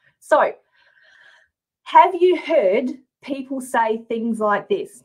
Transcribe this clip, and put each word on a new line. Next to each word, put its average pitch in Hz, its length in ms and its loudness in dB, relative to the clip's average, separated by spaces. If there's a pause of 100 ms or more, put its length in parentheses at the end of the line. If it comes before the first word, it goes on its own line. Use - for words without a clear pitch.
(180)
So - 340 2 (1300)
have 359 300 4
you 349 220 2
heard 254 540 0 (320)
people 269 380 -10
say 226 380 -2 (100)
things 226 300 -4
like 208 300 -2
this? - 360 -6